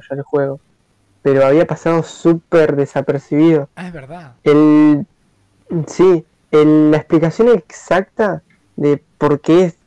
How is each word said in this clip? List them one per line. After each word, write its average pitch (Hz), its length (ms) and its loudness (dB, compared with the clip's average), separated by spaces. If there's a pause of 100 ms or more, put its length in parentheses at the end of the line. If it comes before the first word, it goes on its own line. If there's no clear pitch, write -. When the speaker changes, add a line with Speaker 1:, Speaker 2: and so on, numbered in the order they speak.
Speaker 1:
ya - 80 -12
el 139 80 -10
juego. 139 380 -6 (600)
Pero 135 240 0
había 151 200 2
pasado 165 360 -4
súper 160 760 -2
desapercibido. 143 1000 -2
Speaker 2:
Ah, 180 120 -16
es 180 80 -18
verdad. 143 400 -20 (100)
Speaker 1:
El, 151 640 4 (800)
sí, 175 400 0 (240)
el, 151 400 2
la 151 80 2
explicación 165 500 -2
exacta 196 920 -4 (340)
de 147 260 -2 (140)
por 147 240 -2
qué 170 320 0 (140)